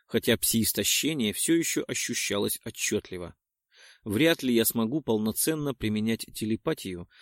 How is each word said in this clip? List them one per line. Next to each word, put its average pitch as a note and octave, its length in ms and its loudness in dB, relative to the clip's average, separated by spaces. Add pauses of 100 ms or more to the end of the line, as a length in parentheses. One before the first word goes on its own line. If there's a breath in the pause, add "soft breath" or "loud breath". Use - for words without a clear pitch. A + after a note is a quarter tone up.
хотя A2+ 320 2
пси-истощение A2+ 960 0
все - 220 2
еще D#3+ 320 0
ощущалось G#2+ 760 -2
отчетливо. F2+ 680 -4 (680 soft breath)
Вряд C#3 400 2
ли B2+ 100 2
я A2+ 120 4
смогу A#2+ 360 0
полноценно B2+ 720 0
применять G#2+ 600 -2
телепатию G#2+ 760 -4 (120 soft breath)